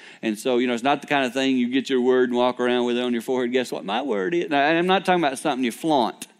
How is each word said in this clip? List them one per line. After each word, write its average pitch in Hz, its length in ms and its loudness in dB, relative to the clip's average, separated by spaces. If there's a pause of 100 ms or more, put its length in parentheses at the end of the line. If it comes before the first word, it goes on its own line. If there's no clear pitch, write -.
(200)
And 110 160 -2
so, 123 220 0
you 127 80 2
know, 123 80 0
it's 113 80 -4
not 139 180 0
the - 60 -14
kind 139 200 0
of 117 60 -4
thing 135 240 0
you 123 120 2
get 127 200 -2
your 131 120 2
word 127 300 4
and 120 60 -2
walk 123 220 0
around 123 280 0
with 120 100 0
it 123 80 -2
on 123 80 -2
your 117 100 -2
forehead. 127 300 -2
"Guess 123 180 0
what - 140 -8
my 214 180 -4
word 196 320 -2
is?" 175 160 -2
Now, 143 160 2
I'm 165 200 2
not 185 180 2
talking 180 180 2
about 131 160 -2
something 131 240 -2
you 120 80 0
flaunt. 123 560 0 (140)